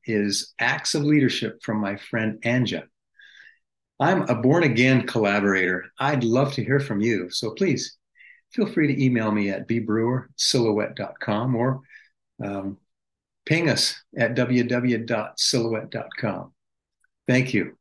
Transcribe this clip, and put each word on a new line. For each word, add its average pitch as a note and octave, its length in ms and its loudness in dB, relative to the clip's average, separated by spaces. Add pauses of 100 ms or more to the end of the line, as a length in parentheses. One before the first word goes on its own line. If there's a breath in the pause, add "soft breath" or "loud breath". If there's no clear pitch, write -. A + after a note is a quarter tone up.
is G#2 560 -2
Acts C3+ 360 -2
of D3 80 0
Leadership C#3+ 600 2
from G#2+ 160 -4
my G2+ 160 -4
friend A2 480 -4
Anja. A#2 400 0 (1160 loud breath)
I'm F3+ 240 2
a A#2+ 120 0
born-again B2+ 720 4
collaborator. G2+ 800 2 (120)
I'd C3 280 0
love C3 300 2
to A2+ 80 -4
hear C3+ 180 2
from A2 180 -4
you. G#2 300 0
So A2 220 -6
please - 440 -2 (560 loud breath)
feel A3 140 0
free D3+ 220 0
to C3+ 160 0
email A2+ 280 2
me G2+ 180 0
at - 180 -6
b A#2 120 0
brewer A2+ 560 -2
silhouette A2 600 0
dot G2 240 -10
com A#2 360 -2
or, C3 260 0 (640 loud breath)
um, G2 340 -8 (680)
ping D#3+ 240 2
us - 320 -2 (160)
at A#2+ 180 0
w B2+ 280 2
w B2 340 0
w A2+ 80 -4
dot A2+ 340 -4
silhouette A2+ 520 -2
dot - 260 -8
com. F#2 360 -6 (720)
Thank B2+ 260 2
you. E2+ 280 -2